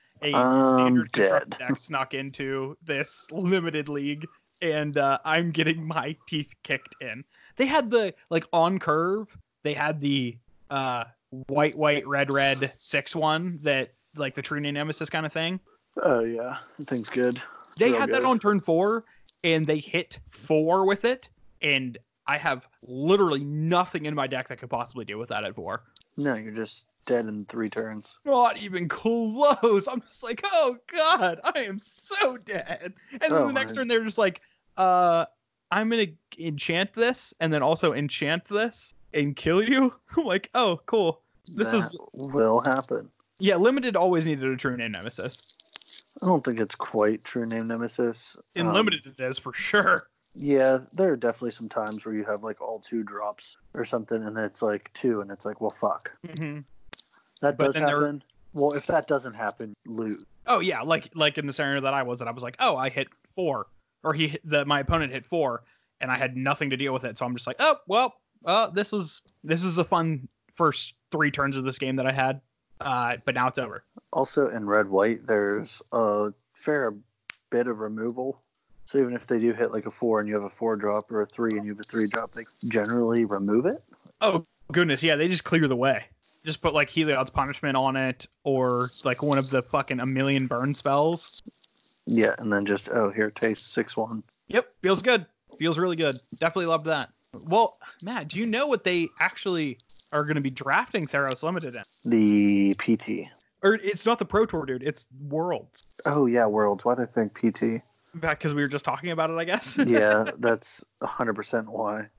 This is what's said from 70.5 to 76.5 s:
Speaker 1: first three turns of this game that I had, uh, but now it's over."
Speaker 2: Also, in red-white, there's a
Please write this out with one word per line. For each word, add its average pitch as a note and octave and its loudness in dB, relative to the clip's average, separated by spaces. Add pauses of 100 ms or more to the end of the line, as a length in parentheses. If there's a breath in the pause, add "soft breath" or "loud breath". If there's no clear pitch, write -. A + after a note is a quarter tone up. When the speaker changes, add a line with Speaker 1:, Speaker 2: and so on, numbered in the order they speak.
Speaker 1:
first - 0 (180)
three D3+ 2
turns C#3 -2
of C3 -4
this C3 -4
game C3 -2
that C3 0
I C3 2
had, C3+ 0 (400)
uh, B2 -2
but B2+ 0
now B2+ 2
it's C3+ -8
over." A2+ -8 (300)
Speaker 2:
Also, C3+ 0
in G#2+ -6
red-white, G2+ 2
there's G#2 0 (100)
a G#2 0 (220)